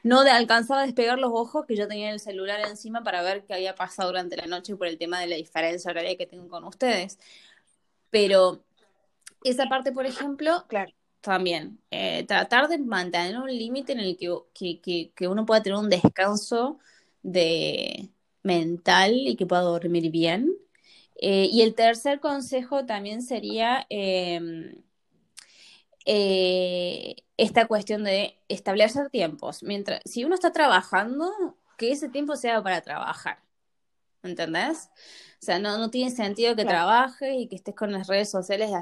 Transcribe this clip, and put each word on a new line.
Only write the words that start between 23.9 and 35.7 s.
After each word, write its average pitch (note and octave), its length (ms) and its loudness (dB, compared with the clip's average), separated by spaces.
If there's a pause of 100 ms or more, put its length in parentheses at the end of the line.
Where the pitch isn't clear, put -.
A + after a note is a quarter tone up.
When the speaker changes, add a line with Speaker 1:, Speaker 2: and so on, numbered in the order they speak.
Speaker 1:
eh, F#3 1080 0 (220)
esta A3+ 300 2
cuestión G#3+ 360 -2
de G3 440 -2
establecer G#3+ 640 0
tiempos. - 540 -6
Mientras, G3+ 420 -6
si A#3+ 200 -6
uno F4 100 0
está F4+ 160 0
trabajando, B3+ 800 2 (460)
que A#3 140 0
ese C#4+ 180 -4
tiempo D4 260 -4
sea A#3 280 0
para F#3 180 -2
trabajar. - 580 -6 (840)
¿Entendés? F3 640 -4 (520)
O - 40 -20
sea, F3+ 140 0
no, G#3 200 -2